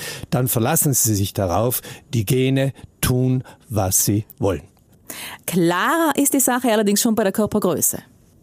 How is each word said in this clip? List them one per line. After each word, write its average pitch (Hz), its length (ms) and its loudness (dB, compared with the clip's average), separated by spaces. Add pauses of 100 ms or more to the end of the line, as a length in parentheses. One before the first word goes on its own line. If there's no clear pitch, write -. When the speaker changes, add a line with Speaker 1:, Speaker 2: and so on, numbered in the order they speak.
(300)
Speaker 1:
dann 127 160 0
verlassen 131 480 0
Sie 110 220 2
sich 98 180 -2
darauf, 104 480 0 (320)
die 113 100 0
Gene 131 480 0 (300)
tun, 127 400 0 (260)
was 98 360 0
sie 107 200 0 (140)
wollen. 90 240 -2 (840)
Speaker 2:
Klarer 202 720 2
ist 285 160 2
die 277 80 2
Sache 254 320 2
allerdings 208 300 2
schon 226 120 2
bei 226 80 0
der 196 100 2
Körpergröße. 202 640 0 (440)